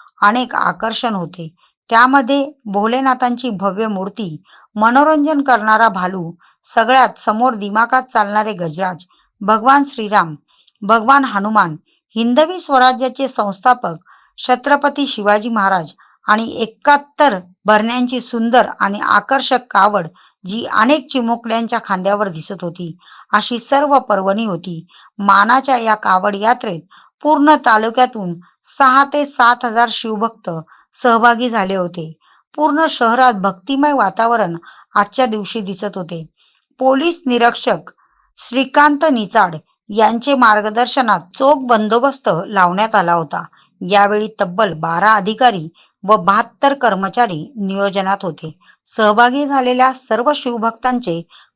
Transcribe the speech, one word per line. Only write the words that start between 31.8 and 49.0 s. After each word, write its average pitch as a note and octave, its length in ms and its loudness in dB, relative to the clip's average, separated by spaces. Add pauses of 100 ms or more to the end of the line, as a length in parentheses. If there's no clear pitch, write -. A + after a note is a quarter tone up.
पूर्ण D4+ 340 0
शहरात B3 440 2
भक्तिमय C4 600 -2
वातावरण A3 640 0 (400)
आजच्या G#3 300 0
दिवशी G#3+ 360 -6
दिसत G3 340 -8
होते. E3 300 -10 (540)
पोलीस C4+ 460 0
निरीक्षक A#3 640 0 (480)
श्रीकांत C#4+ 720 0
निचाड G#3 440 0 (340)
यांचे A3+ 460 0
मार्गदर्शनात A3 840 2 (180)
चोख C#4 180 4
बंदोबस्त A#3+ 720 0 (160)
लावण्यात G3+ 500 0
आला F3 180 2
होता. E3+ 300 -4 (380)
यावेळी G3+ 460 2 (140)
तब्बल F#3 320 -2
बारा E3+ 400 0
अधिकारी G#3 540 0 (360)
व G3 140 2
बहात्तर G#3 560 0
कर्मचारी G3 840 -2
नियोजनात G3 640 -4
होते. D#3+ 360 -10 (400)
सहभागी A#3+ 480 4